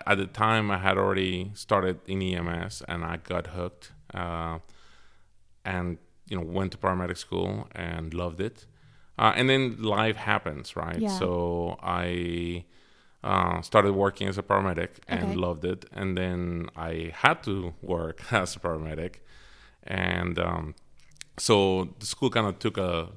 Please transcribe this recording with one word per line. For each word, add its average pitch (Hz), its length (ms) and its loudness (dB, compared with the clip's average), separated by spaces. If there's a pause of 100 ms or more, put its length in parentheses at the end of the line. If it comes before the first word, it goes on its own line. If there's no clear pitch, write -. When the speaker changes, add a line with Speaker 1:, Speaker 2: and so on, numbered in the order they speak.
Speaker 1:
at 101 120 6
the 98 80 0
time, 110 440 2
I 98 60 2
had 95 220 4
already 95 560 0
started 92 520 2
in 95 140 -2
E 92 160 0
M 87 100 -2
S, 85 400 -6
and 85 180 -4
I 85 120 -4
got 87 300 -4
hooked, 87 460 -8 (200)
uh, 85 460 -4 (1040)
and, 90 320 -2 (320)
you 101 80 -4
know, 87 80 -2
went 90 280 -2
to - 60 -12
paramedic 92 380 0
school 95 580 -4
and 82 380 -8
loved 87 300 -4
it. - 240 -8 (520)
Uh, 110 160 8
and 127 140 4
then 131 340 4
life 107 340 2
happens, 92 600 -2
right? 82 220 -2
Speaker 2:
Yeah. 220 100 0 (100)
Speaker 1:
So 87 640 0
I, 87 840 -2 (580)
uh, 90 380 2
started 101 320 6
working 98 340 2
as 95 80 -4
a 101 60 -4
paramedic 92 480 2 (180)
and 90 160 0
Speaker 2:
Okay. 87 100 0
Speaker 1:
loved 87 300 -2
it. 92 260 -4
And 95 280 -2
then 87 580 -2
I 82 380 -6
had 156 300 4
to 95 360 -4
work 82 460 -4
<laughs> - 40 -8
as 95 260 2
a - 40 -16
paramedic. 80 600 -4 (640)
And, 90 540 -2
um, 85 360 -2 (640)
so 95 600 4
the 104 60 -12
school - 240 0
kinda 107 240 0
took - 240 -2
a 87 400 0